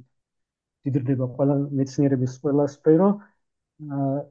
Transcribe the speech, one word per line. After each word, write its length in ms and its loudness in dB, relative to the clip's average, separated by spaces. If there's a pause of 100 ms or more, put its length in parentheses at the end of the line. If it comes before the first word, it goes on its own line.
(880)
იდრდება 400 0
ყველა 280 0 (140)
მეცნიერების 640 0
ყველა 320 0
სფერო. 420 4 (720)
ა, 180 -8 (320)